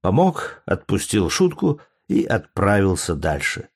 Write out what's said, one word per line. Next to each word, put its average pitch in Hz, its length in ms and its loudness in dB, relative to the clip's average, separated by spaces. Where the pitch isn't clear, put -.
Помог, 135 640 0
отпустил 98 640 0
шутку 151 520 0
и - 160 0
отправился 98 920 0
дальше. 73 600 -4